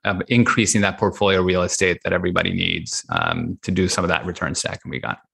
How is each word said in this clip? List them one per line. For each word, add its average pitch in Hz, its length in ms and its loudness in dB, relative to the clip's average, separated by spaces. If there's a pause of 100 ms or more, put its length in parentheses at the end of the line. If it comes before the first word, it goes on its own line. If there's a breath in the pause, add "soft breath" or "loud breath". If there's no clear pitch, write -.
of 95 220 0
increasing 113 540 4
that 98 160 0
portfolio 98 440 2
real 90 220 2
estate 90 400 0
that 92 100 0
everybody 90 400 0
needs, 50 560 -4
um, 50 540 -2
to - 80 -4
do 92 160 2
some 90 160 -2
of 87 60 -2
that 82 160 -2
return 87 300 -6
stacking - 340 -8
we 71 100 -8
got. - 200 -8 (140)